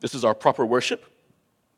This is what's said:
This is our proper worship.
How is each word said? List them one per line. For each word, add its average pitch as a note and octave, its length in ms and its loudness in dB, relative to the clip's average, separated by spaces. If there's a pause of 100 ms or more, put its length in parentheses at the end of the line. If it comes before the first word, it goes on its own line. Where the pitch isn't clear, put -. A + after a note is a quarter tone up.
This A#2 140 -8
is B2 100 -4
our A2 100 4
proper - 300 0
worship. A#2+ 400 -2 (720)